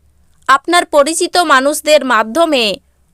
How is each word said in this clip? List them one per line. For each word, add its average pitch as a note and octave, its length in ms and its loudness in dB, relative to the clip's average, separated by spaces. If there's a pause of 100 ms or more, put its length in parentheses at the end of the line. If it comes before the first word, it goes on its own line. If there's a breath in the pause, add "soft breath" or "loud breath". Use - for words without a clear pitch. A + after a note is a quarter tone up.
(480)
আপনার E4 380 0
পরিচিত D#4+ 500 -2 (100)
মানুষদের D4 600 0
মাধ্যমে B3 600 -2 (480)